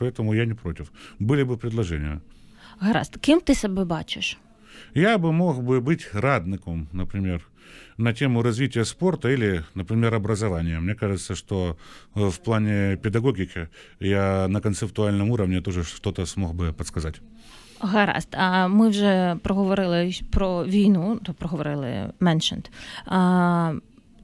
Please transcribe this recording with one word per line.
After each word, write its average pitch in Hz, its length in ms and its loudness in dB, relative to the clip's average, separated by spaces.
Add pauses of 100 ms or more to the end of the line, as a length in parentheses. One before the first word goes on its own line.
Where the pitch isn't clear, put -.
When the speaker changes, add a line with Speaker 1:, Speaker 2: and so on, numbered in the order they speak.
Speaker 1:
поэтому 117 340 -2
я 117 120 2
не 110 80 -4
против. 80 360 -10 (300)
Были 135 240 2
бы 123 120 -2
предложения. 85 640 -4 (600)
Speaker 2:
Гаразд. - 380 0
Ким 320 220 4
ти 277 140 4
себе 196 300 0
бачиш? 170 540 -6 (560)
Speaker 1:
Я 208 240 4
бы 165 140 2
мог 160 300 2
бы 127 180 2
быть 160 340 -2
радником, 92 800 -2
например, 92 480 -2 (580)
на 117 140 2
тему 120 300 2
развития 120 420 0
спорта 170 440 -2
или, 107 340 2 (120)
например, 113 400 0
образования. 95 640 -2
Мне 95 140 -2
кажется, 98 400 -4
что, 87 420 -4 (400)
э, 104 140 2
в 87 80 -8
плане 104 580 0
педагогики 98 720 -2 (320)
я 95 480 2
на 101 120 0
концептуальном 104 680 0
уровне 92 300 0
тоже 87 240 -4
что-то 92 420 -6
смог 85 280 -4
бы 85 180 -2
подсказать. - 480 -8 (600)
Speaker 2:
Гаразд. 202 480 0 (100)
А 185 300 2
ми 214 200 6
вже 190 540 2
проговорили 190 680 0
щ-, - 180 -8
про 180 340 2
війну, 202 580 4
то 175 120 -8
проговорили, 147 880 -4
mentioned. 165 500 2 (360)
А, 175 680 2 (500)